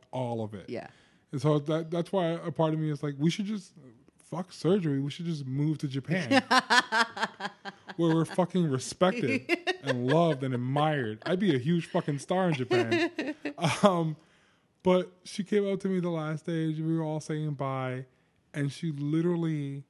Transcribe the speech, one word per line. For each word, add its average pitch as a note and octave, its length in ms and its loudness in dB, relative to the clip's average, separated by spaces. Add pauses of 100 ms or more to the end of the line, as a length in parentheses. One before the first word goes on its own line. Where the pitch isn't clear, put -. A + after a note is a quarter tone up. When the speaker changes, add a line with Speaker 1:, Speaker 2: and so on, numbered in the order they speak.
(120)
Speaker 1:
all A#2+ 320 -4
of G#2 100 -8
it. F2+ 160 -12
Speaker 2:
Yeah. A#2 180 -8 (460)
Speaker 1:
And C3+ 80 -4
so D3+ 180 4
that, D#3+ 320 -4
that's E3+ 220 -4
why F3+ 140 2
a E3 240 -4
part D#3 220 2
of D#3 60 -2
me D#3 100 0
is D3 140 -4
like, D3 140 -4
"We D3+ 120 4
should F#3+ 160 -4
just, G3+ 280 -8 (500)
fuck - 300 -10
surgery. D#3+ 480 2
We C#3+ 100 -2
should E3+ 140 -8
just D#3 200 -4
move C#3+ 340 0
to D3+ 80 -4
Japan." D3 600 0
Speaker 2:
<laughs> A3 1500 0
Speaker 1:
Where E3 160 4
we're D#3+ 120 2
fucking F3 440 0
respected F#3+ 800 0 (220)
Speaker 2:
<laughs> F#4 120 -6
Speaker 1:
and B2+ 240 0
loved D3+ 360 4
and C3 100 -2
admired. C3 720 0
I'd F3+ 140 0
be F#3 160 4
a - 40 2
huge E3 280 0
fucking D3+ 320 -2
star F#3 300 0
in D#3 60 2
Japan. E4 600 2
Speaker 2:
<laughs> D#4 40 -4 (600)
Speaker 1:
Um, E3+ 340 4 (680)
but F3+ 280 4 (120)
she - 220 -8
came G#3 260 2
up G3 100 -2
to G3 60 -4
me F#3+ 140 0
the F3 80 -2
last D#3 360 -6
day E3 200 -2
and D#3+ 200 -2
we E3 120 0
were E3 60 -2
all D#3 180 -4
saying D3+ 320 -4
bye. C3 520 -4 (480)
And C#3+ 180 0
she E3 200 -6
literally D3+ 1000 -2